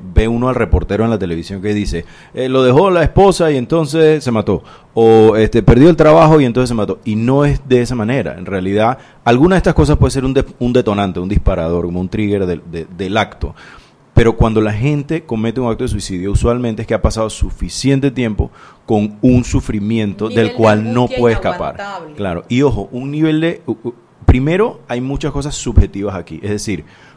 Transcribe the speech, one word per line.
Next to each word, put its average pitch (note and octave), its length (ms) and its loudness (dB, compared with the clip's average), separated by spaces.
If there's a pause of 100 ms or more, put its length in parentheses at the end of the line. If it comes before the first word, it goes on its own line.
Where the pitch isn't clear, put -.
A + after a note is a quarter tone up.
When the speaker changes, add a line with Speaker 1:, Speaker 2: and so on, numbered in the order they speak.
Speaker 1:
ve A2 260 0
uno A#2 220 -2
al B2+ 60 -2
reportero G2 480 -2
en A#2 80 0
la G#2+ 80 -2
televisión F2+ 420 -6
que G#2 140 -2
dice, F2 300 -4 (280)
eh, C3 160 -4
"Lo C3 140 2
dejó C#3 260 6
la F3 140 2
esposa F3 480 2
y C#3 60 0
entonces D#3 640 0
se B2+ 80 -2
mató", G#2 320 0 (320)
o, A2+ 400 6
este, A2 260 2
"perdió B2 280 6
el E3 60 4
trabajo D#3 460 6
y C3+ 40 2
entonces B2 240 0
se A#2+ 60 -4
mató", G2 300 -4
y G#2+ 100 -2
no C3 300 2
es C#3 240 -2
de B2 120 4
esa A#2+ 120 -4
manera. A2+ 440 -4
En F#2 100 -14
realidad, G2 500 -2 (260)
alguna C#3 320 4
de F3 40 4
estas E3 160 2
cosas D3 220 2
puede C3+ 140 2
ser C3 140 -2
un C3+ 80 -2
de-, C3 120 2 (140)
un B2 140 -2
detonante, G2+ 460 0
un F2+ 100 -6
disparador, F2 560 -2
como F2 140 -6
un F#2 100 -6
trigger G2+ 380 -2
del, E2+ 180 -6
de-, E2 220 -12 (100)
del F#2+ 200 -6
acto. F#2 380 -6 (580)
Pero A2+ 220 4
cuando A2 260 2
la G#2+ 120 0
gente D3 520 -4
comete A2+ 360 -4
un A#2+ 100 -2
acto A2 120 -6
de B2 60 -4
suicidio, G2 420 -6
usualmente A#2+ 500 -2
es A2 60 -10
que A2+ 80 -2
ha G2+ 80 -4
pasado A2 260 -2
suficiente C3 800 -2
tiempo A2+ 400 -4 (380)
con G#2+ 340 -2
un B2+ 220 4
sufrimiento G#2+ 840 -4
Speaker 2:
Un A2 60 -4
nivel A2+ 160 0
Speaker 1:
del - 80 -6
cual G#2+ 280 2
Speaker 2:
de A2 80 -4
Speaker 1:
no A#2+ 100 0
Speaker 2:
angustia B2 180 -2
Speaker 1:
puede A#2 160 2
escapar. F2 400 -4
Speaker 2:
inaguantable. G2 400 -14
Speaker 1:
Claro, F#2 340 -8
y B2 140 2
ojo, G#2 280 0
un C3 200 -8
nivel D#3 300 0
de, E3+ 260 -4
u-, A#2 60 -4 (100)
u-, A#2+ 100 -8 (320)
primero, D#3 640 -2
hay B2 140 -6
muchas C3+ 300 -6
cosas C#3+ 220 -8
subjetivas G2+ 600 0
aquí, E2 260 -12
es G2 80 -10
decir, G#2 340 -6 (340)